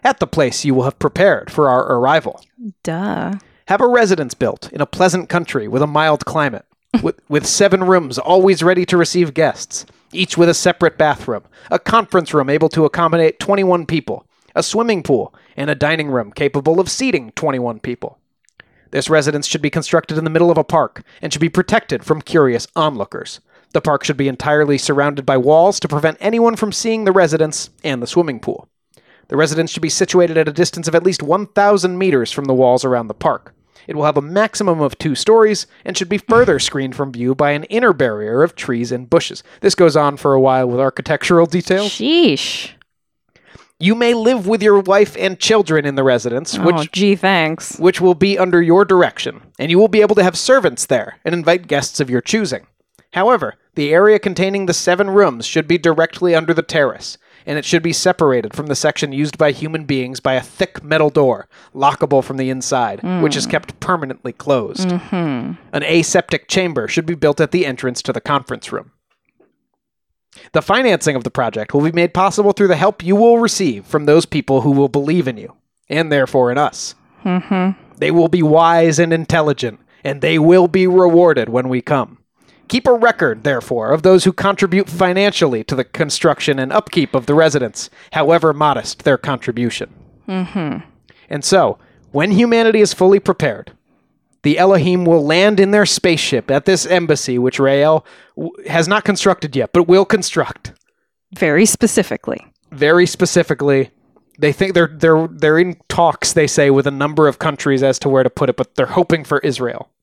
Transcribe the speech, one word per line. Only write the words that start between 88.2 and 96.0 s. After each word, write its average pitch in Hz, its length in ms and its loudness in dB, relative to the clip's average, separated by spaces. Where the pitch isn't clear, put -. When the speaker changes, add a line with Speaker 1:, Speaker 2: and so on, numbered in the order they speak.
Speaker 1:
modest 147 500 -2
their 143 140 2
contribution. 120 720 -6
Speaker 2:
Mm-hmm. 180 580 -6
Speaker 1:
And 143 140 -8
so, 151 360 2
when 160 200 0
humanity 226 500 4
is 202 120 2
fully 190 260 4
prepared, - 520 -4
the 147 160 0
Elohim 180 440 2
will 165 220 4
land 185 340 2
in 196 120 4
their 208 140 4
spaceship - 640 -2